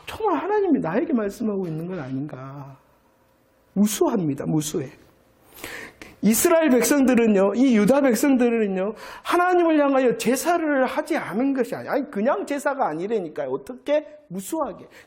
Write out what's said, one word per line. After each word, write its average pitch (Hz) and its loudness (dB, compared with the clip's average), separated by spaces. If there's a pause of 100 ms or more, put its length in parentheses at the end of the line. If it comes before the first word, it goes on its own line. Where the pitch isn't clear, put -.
정말 403 -2
하나님이 370 2
나에게 180 -2
말씀하고 208 -2
있는 160 -6
건 185 -8
아닌가. 135 -10 (960)
무수합니다. 202 0
무수해. 156 -2 (1300)
이스라엘 320 4
백성들은요, 233 4
이 240 4
유다 214 4
백성들은요, 226 2 (300)
하나님을 349 2
향하여 269 2
제사를 285 0
하지 302 -2
않은 214 -2
것이 254 -2
아니-, 120 -10
아니, 233 -4
그냥 277 -2
제사가 269 -2
아니라니까요. 160 -6
어떻게? 285 -4 (220)
무수하게, 202 -8 (200)